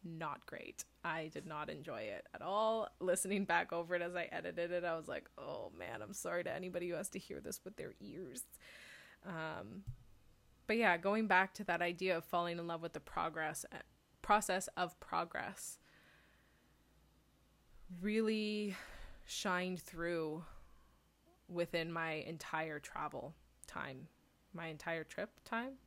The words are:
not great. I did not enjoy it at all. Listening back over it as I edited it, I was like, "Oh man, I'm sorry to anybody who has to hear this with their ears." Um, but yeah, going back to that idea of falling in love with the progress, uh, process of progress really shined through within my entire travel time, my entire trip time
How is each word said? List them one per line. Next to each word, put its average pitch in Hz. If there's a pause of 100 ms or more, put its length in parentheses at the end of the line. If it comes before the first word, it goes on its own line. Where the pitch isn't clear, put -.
not 165
great. - (200)
I 160
did 175
not 151
enjoy 151
it 104
at -
all. 220 (120)
Listening 190
back 170
over 170
it 175
as 175
I 170
edited 170
it, 175
I 165
was 156
like, -
"Oh 120
man, 90
I'm 107
sorry 175
to 180
anybody 180
who 170
has 190
to -
hear -
this -
with 196
their -
ears." 185 (840)
Um, 160 (840)
but 214
yeah, 208
going 202
back 190
to 214
that 170
idea 175
of 165
falling 170
in 170
love 165
with 165
the -
progress, 160
uh, - (440)
process 202
of 180
progress - (2250)
really 214 (480)
shined 185
through 165 (1040)
within 170
my 165
entire 156
travel 147 (320)
time, 135 (440)
my 165
entire 160
trip - (140)
time 240 (120)